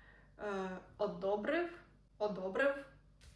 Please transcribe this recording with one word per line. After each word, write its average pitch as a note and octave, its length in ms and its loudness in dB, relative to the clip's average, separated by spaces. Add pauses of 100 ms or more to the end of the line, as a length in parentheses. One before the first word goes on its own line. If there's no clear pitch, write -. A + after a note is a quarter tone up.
(400)
е, G3 300 -4 (280)
одобрив, G#3 720 0 (480)
одобрив, G#3+ 580 2 (600)